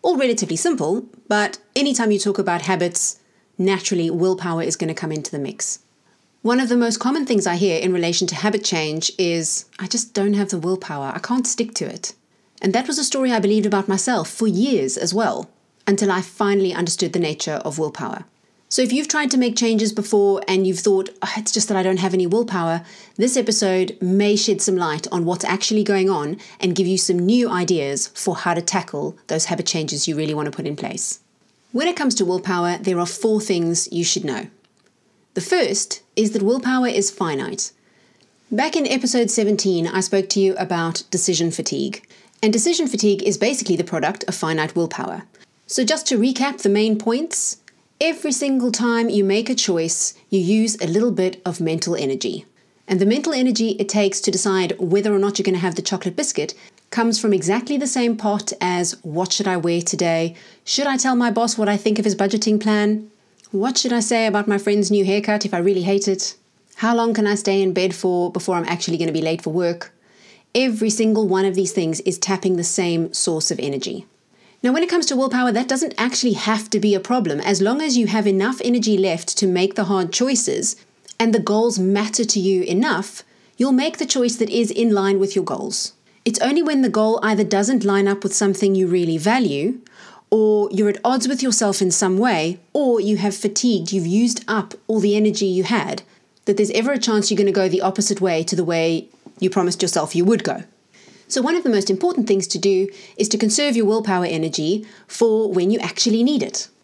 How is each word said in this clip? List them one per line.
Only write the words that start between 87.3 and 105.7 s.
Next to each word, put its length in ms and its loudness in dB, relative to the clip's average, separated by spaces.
doesn't 440 2
line 200 4
up 160 0
with 120 -4
something 400 2
you 120 2
really 300 0
value, 640 0
or 420 4
you're 200 2
at 160 -4
odds 200 0
with 160 -2
yourself 380 0
in 100 2
some 280 2
way, 400 0
or 260 2
you 160 2
have 180 0
fatigued, 580 0
you've 140 0
used 400 2
up 280 -2
all 140 0
the 160 4
energy 300 2
you 160 2
had, 400 -2
that 140 2
there's 140 2
ever 200 0
a 60 0
chance 320 2
you're 80 0
gonna 120 4
go 160 2
the 140 2
opposite 400 0
way 220 2
to 120 -4
the 80 0
way 460 0
you 100 2
promised 320 0
yourself 340 0
you 120 4
would 180 2
go. 200 -4
So 120 -2
one 140 0
of 80 0
the 80 2
most 200 2
important 360 0
things 220 2
to 100 -4
do 300 2
is 120 -2
to 100 -2
conserve 380 2
your 100 4
willpower 380 2
energy 600 -2
for 420 2
when 220 2